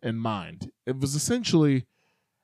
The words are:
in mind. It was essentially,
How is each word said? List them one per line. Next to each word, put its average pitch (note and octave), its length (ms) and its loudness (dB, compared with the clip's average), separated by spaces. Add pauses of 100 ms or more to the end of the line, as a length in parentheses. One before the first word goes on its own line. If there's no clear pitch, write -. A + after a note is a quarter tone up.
in A#2 160 -4
mind. G2 540 -6 (140)
It C3 140 -4
was C#3 160 -2
essentially, D3+ 720 2 (580)